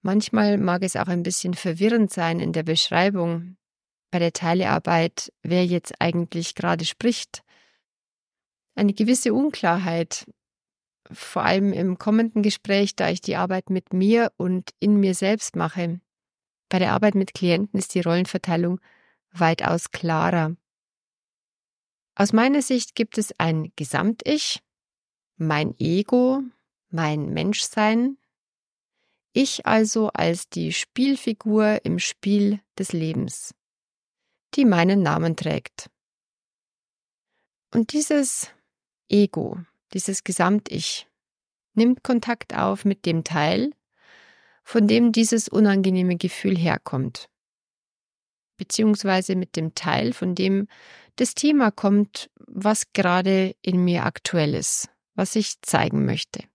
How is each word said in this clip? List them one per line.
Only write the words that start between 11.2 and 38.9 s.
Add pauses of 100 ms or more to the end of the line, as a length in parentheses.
allem
im
kommenden
Gespräch,
da
ich
die
Arbeit
mit
mir
und
in
mir
selbst
mache. (680)
Bei
der
Arbeit
mit
Klienten
ist
die
Rollenverteilung (520)
weitaus
klarer. (1600)
Aus
meiner
Sicht
gibt
es
ein
Gesamt-Ich, (760)
mein
Ego, (460)
mein
Menschsein, (1160)
ich
also
als
die
Spielfigur
im
Spiel (180)
des
Lebens, (1000)
die
meinen
Namen
trägt. (1800)
Und
dieses (580)